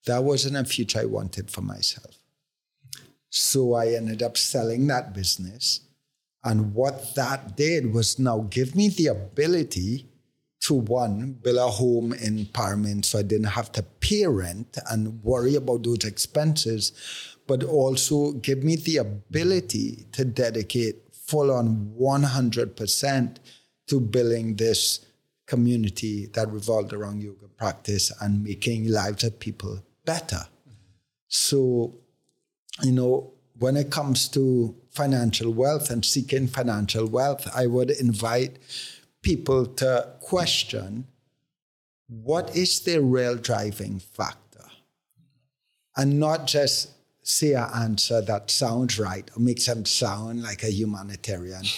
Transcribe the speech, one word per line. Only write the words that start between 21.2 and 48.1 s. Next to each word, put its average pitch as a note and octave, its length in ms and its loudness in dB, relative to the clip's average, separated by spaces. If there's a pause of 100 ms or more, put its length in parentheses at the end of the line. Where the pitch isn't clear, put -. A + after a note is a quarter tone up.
on A2 440 2
one C3+ 280 4
hundred B2 540 0
percent C3 640 0 (480)
to C#3 120 4
building A#2 560 2
this - 480 0 (420)
community A2 800 0
that G#2+ 220 -2
revolved G#2+ 440 0
around G#2 280 -6
yoga G2+ 280 -14
practice - 720 -2
and G2+ 240 2
making A2 440 -2
lives G#2 360 0
of A2 160 -2
people G2 420 -8 (220)
better. - 420 -4 (800)
So, B2 720 2 (840)
you C4 100 4
know, B2+ 400 2 (260)
when B2+ 180 2
it C#3+ 140 0
comes C#3 380 0
to B2+ 480 2 (140)
financial A#2+ 640 0
wealth C3+ 380 2
and A#2 140 -2
seeking C3 420 0
financial A2+ 600 -2
wealth, B2+ 480 0
I B2+ 120 2
would B2 240 2
invite A#2 680 0 (640)
people C3+ 440 2
to B2+ 540 0
question A2+ 840 -2 (1000)
what B2 480 -4
is F3+ 260 0
their E3+ 200 2
real B2+ 360 2
driving G#2 600 -2
factor, - 680 -12 (1300)
and C#3 240 2
not D#3 260 0
just C#3+ 440 0 (320)
say - 320 2
an A#2 200 0
answer A2+ 460 2